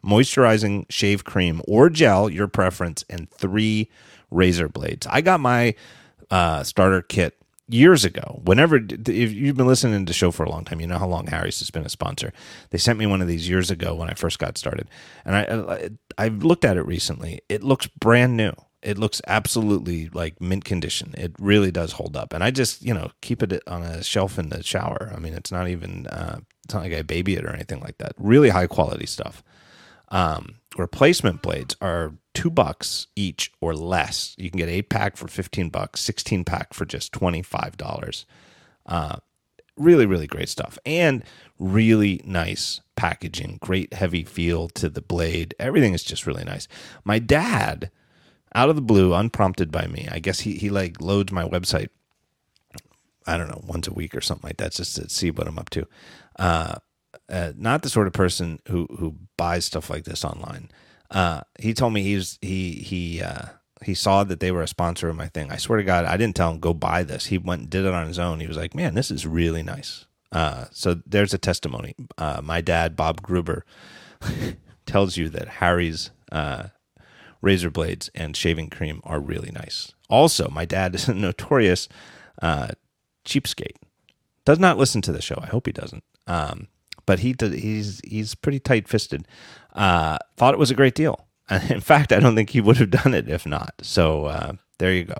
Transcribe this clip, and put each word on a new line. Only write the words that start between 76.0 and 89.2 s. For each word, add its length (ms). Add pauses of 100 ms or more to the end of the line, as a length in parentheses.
uh, 340 (760)
razor 300
blades 420
and 240
shaving 320
cream 340
are 160
really 320
nice. 420 (160)
Also, 400
my 140
dad 300
is 160
a 60
notorious, 720 (520)
uh, 280 (560)
cheapskate. 520 (680)
Does 140
not 180
listen 240
to 100
the 100
show. 200
I 60
hope 180
he 60
doesn't. 320 (240)
Um, 400 (400)
but 120
he 140
d-, 260
he's, 460
he's 300
pretty 240
tight-fisted. 680 (460)